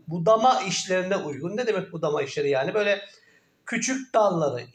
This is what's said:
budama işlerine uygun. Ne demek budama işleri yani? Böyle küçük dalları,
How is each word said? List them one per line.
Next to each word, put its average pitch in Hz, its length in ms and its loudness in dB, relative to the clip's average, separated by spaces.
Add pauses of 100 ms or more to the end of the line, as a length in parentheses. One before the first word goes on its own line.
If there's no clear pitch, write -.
budama 220 540 4
işlerine 185 560 -2
uygun. 151 400 -6
Ne 247 100 -4
demek 196 260 -2
budama 151 300 -2
işleri 143 260 -2
yani? 135 240 0
Böyle 202 280 0 (640)
küçük 262 480 -4
dalları, 160 500 2 (120)